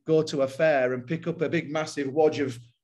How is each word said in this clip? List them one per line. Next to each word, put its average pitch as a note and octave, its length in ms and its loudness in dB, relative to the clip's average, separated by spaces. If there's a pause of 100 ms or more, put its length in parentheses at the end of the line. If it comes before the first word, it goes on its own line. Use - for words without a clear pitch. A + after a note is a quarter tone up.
go D#3 160 4
to C#3+ 200 -2
a C3+ 60 2
fair C#3 440 2
and B2 140 -6
pick D#3+ 200 -6
up E3+ 140 -4
a D3 80 0
big, D#3+ 220 -2
massive D3 420 -4
wodge D3+ 280 4
of B2 180 -4 (260)